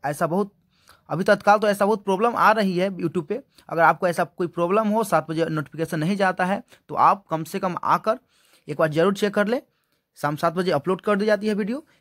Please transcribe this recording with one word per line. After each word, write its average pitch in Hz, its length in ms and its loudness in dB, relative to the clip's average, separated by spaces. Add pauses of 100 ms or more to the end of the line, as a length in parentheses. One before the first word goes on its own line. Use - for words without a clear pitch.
ऐसा 147 220 -2
बहुत, 196 260 -2 (560)
अभी 156 160 -4
तत्काल 202 340 4
तो 208 100 0
ऐसा 202 180 2
बहुत 208 180 0
प्रॉब्लम 202 320 0
आ 190 160 6
रही 196 260 0
है 190 120 0
YouTube 170 360 -4
पे। 247 160 -6 (260)
अगर 160 140 0
आपको 165 260 4
ऐसा 175 160 -2
कोई 180 220 -6
प्रॉब्लम 180 420 0
हो, 214 160 0
सात 160 260 0
बजे 160 160 -2
नोटिफिकेशन 156 520 -6
नहीं 170 180 -2
जाता 185 280 0
है, 196 180 -4 (260)
तो 147 60 -12
आप 156 360 4
कम 160 140 -4
से 196 140 -8
कम 190 260 -4
आकर 175 340 0 (500)
एक 147 80 -8
बार 160 120 2
जरूर 165 260 2
चेक 202 200 -2
कर 208 120 0
लें, 233 160 -2 (540)
शाम 147 200 -4
सात 170 160 -2
बजे 180 180 -2
अपलोड 170 300 -2
कर 208 160 -2
दी 202 100 -2
जाती 208 200 0
है 214 80 0
वीडियो। 220 320 -6 (140)